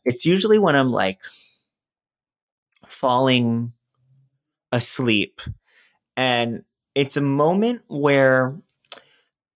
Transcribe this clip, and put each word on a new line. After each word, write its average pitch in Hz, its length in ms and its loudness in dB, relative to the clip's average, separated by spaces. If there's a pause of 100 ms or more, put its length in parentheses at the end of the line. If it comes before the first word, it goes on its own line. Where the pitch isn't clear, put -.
it's 123 200 0
usually 208 320 2
when 175 180 2
I'm, 131 160 2
like, 95 280 -2 (1700)
falling 123 880 0 (960)
asleep, 117 720 0 (720)
and 120 480 -2 (300)
it's 139 220 0
a 143 60 0
moment 170 640 0
where 139 720 2 (960)